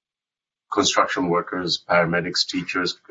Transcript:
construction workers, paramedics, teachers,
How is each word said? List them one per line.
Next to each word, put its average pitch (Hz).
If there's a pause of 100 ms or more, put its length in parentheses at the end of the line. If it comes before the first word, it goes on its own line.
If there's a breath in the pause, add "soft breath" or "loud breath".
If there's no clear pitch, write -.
(720)
construction -
workers, 87
paramedics, 87
teachers, 90 (100)